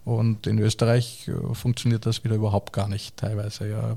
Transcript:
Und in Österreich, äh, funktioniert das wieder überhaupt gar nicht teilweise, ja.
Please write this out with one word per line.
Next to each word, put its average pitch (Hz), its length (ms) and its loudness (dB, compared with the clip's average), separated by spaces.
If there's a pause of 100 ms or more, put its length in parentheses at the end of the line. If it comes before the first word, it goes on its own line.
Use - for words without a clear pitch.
Und 113 420 0
in 107 120 2
Österreich, 117 720 2
äh, - 260 -4
funktioniert 120 500 0
das 110 200 -2
wieder 113 100 2
überhaupt 104 400 0
gar 101 160 0
nicht - 260 -6
teilweise, 104 540 -4
ja. 110 260 -2